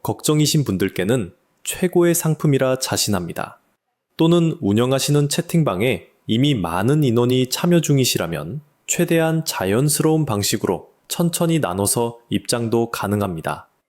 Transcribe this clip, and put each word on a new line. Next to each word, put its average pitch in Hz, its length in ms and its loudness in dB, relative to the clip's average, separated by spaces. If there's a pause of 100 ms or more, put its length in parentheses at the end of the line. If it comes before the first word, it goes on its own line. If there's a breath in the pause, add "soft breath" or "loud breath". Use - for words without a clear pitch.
걱정이신 151 600 0
분들께는 95 720 -2 (320)
최고의 175 500 0
상품이라 135 640 0
자신합니다. - 800 -4 (560)
또는 165 460 2
운영하시는 131 640 2
채팅방에 127 800 0 (200)
이미 131 280 2
많은 101 480 0
인원이 127 460 2
참여 175 320 2
중이시라면 98 800 -2 (260)
최대한 165 580 0
자연스러운 147 840 0
방식으로 101 640 -2 (160)
천천히 170 500 0
나눠서 113 600 0 (100)
입장도 117 600 0
가능합니다. 92 760 -4 (220)